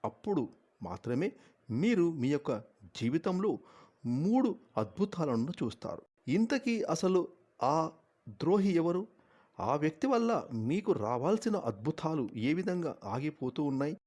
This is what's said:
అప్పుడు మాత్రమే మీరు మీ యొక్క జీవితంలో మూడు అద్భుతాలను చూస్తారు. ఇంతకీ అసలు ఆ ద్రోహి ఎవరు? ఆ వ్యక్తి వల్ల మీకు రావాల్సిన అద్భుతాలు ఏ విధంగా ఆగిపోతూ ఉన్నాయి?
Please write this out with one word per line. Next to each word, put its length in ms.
అప్పుడు 440
మాత్రమే 500
మీరు 420
మీ 160
యొక్క 300
జీవితంలో 640
మూడు 500
అద్భుతాలను 760
చూస్తారు. 400
ఇంతకీ 540
అసలు 460
ఆ 280
ద్రోహి 440
ఎవరు? 340
ఆ 160
వ్యక్తి 300
వల్ల 460
మీకు 400
రావాల్సిన 640
అద్భుతాలు 760
ఏ 200
విధంగా 500
ఆగిపోతూ 580
ఉన్నాయి? 340